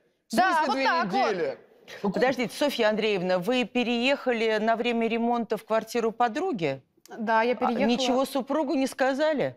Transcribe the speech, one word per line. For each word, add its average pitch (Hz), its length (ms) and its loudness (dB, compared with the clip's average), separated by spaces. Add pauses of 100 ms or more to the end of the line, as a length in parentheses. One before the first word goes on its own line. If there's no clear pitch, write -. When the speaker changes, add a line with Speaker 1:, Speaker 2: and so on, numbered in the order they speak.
(320)
Speaker 1:
В - 40 -4
Speaker 2:
Да, 339 160 4
Speaker 1:
смысле 320 160 2
Speaker 2:
вот 277 80 0
Speaker 1:
две 269 100 0
Speaker 2:
так 339 260 0
вот. 233 220 2
Speaker 1:
недели? 147 240 -4 (460)
Ну, 202 80 -2
Speaker 3:
Подождите, 247 440 0
Софья 240 340 2
Андреевна, 196 500 0
вы 247 240 0
переехали 233 960 0
на 226 160 2
время 233 320 0
ремонта 233 500 -2
в - 80 -18
квартиру 220 460 -2
подруги? 220 720 -2 (340)
Speaker 2:
Да, 226 240 2
я 240 120 2
Speaker 3:
А, - 20 -6
Speaker 2:
переехала. 247 320 0
Speaker 3:
ничего 247 380 2
супругу 277 500 -2
не 269 100 2
сказали? 262 720 0